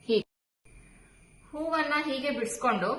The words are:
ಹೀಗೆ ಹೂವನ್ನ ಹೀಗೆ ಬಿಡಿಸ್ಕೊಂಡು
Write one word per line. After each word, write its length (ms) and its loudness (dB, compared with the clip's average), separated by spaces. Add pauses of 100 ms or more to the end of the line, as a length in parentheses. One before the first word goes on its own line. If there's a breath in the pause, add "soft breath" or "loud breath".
ಹೀಗೆ 220 2 (1200 soft breath)
ಹೂವನ್ನ 480 0 (100)
ಹೀಗೆ 300 0
ಬಿಡಿಸ್ಕೊಂಡು 600 0